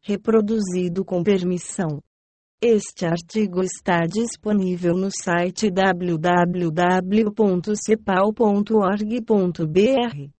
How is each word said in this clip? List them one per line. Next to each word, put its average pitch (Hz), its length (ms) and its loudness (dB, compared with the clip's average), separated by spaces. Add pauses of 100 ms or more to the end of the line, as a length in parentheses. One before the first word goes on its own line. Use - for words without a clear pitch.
Reproduzido 202 1000 0
com 180 180 -2
permissão. 180 760 -2 (640)
Este 214 440 0
artigo 175 560 -2
está 180 440 -2
disponível 185 880 -2
no 190 160 -2
site 180 600 -2
w 180 480 0
w 175 520 2
w 185 640 2
ponto 202 420 0
cepal 214 600 0
ponto 208 440 2
org 214 440 0
ponto 180 440 0
b 202 280 4
r. 143 460 -4